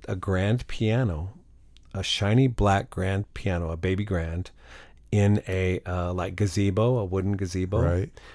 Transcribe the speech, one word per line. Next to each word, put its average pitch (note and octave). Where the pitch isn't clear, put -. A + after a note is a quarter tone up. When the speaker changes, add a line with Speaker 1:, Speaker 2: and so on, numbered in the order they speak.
Speaker 1:
a G#2
grand G2
piano, G#2+
a G2
shiny A2
black G2+
grand G2
piano, F2
a E2
baby F#2
grand, E2+
in G2+
a, F#2
uh, F2+
like, F#2
gazebo, G#2
a G#2
wooden F#2+
gazebo. F#2
Speaker 2:
Right. F2+